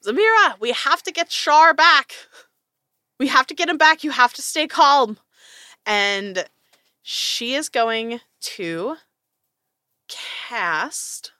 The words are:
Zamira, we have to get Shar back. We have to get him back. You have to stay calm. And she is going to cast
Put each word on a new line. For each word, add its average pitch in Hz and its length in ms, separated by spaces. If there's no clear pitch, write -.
Zamira, 370 540
we 226 120
have 285 320
to 381 80
get 339 200
Shar 311 420
back. 311 400
We 262 80
have 254 200
to - 60
get 339 160
him 349 80
back. 311 260
You 311 80
have 247 220
to - 80
stay 302 260
calm. 277 500
And 202 600
she - 520
is 302 160
going 226 500
to 175 560
cast - 1300